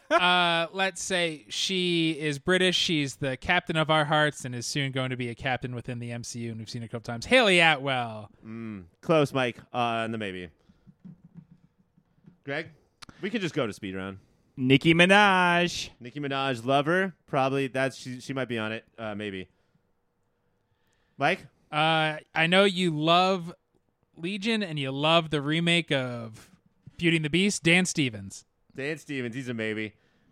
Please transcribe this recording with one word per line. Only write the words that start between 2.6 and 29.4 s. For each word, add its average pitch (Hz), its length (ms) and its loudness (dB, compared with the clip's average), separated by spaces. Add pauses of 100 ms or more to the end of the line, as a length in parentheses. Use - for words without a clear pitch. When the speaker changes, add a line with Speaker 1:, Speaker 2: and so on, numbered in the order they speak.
Speaker 1:
She's 147 400 0
the 131 200 -4
captain 175 400 -2
of 156 140 0
our 156 140 4
hearts 151 400 0
and 123 100 -8
is 120 100 -8
soon 139 280 -4
going 127 180 -4
to 127 60 -4
be 123 120 -6
a 117 60 -8
captain 127 400 -6
within 123 240 -10
the 120 140 -10
M 120 100 -10
C - 180 -12
U, 117 120 -6
and 110 80 -10
we've 107 100 -14
seen 120 120 -10
her 113 40 -10
a - 20 -16
couple 120 120 -10
times. 117 260 -8
Hayley 220 320 6
Atwell. 131 720 0 (160)
Speaker 2:
Mm, 110 380 -10 (160)
close, 156 320 2
Mike, 127 260 -2 (140)
uh, 123 40 -8
on 113 360 -2
the 113 60 -6
maybe. 92 320 -8 (1900)
Greg? 151 240 -8 (540)
We 185 60 -6
can 208 120 -2
just 170 160 -4
go 135 100 0
to 101 60 -4
speed 92 240 -8
round. 95 220 -8 (380)
Speaker 3:
Nicki 135 380 6
Minaj. 180 1040 4
Speaker 2:
Nicki 123 220 -12
Minaj, 135 440 -4
Lover. 156 480 2 (140)
Probably 135 400 0
that's, 131 300 -2
she, 127 240 -12
she 135 120 -10
might 131 160 -4
be 120 100 -4
on 110 120 -4
it. 110 140 -8 (120)
Uh, 110 200 -8
maybe. 98 320 -8 (1700)
Mike? 160 220 0 (320)
Speaker 1:
Uh, 156 460 2 (180)
I 160 100 4
know 185 180 6
you 180 320 2
love 175 560 2 (640)
Legion 208 460 -2
and 160 160 -4
you 135 140 -4
love 156 380 4
the 147 120 0
remake 165 480 2
of 120 600 -4 (480)
Beauty 165 180 2
and 160 80 0
the 147 60 -2
Beast. 185 340 2
Dan 175 200 6
Stevens. 110 600 -4 (320)
Speaker 2:
Dan 143 220 -6
Stevens, 127 360 -6
he's 127 140 -8